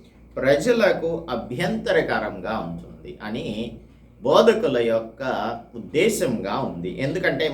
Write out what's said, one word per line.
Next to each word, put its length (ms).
ప్రజలకు 920
అభ్యంతరకరంగా 1300
ఉంటుంది 640
అని 540
బోధకుల 540
యొక్క 800
ఉద్దేశంగా 840
ఉంది. 420
ఎందుకంటే, 520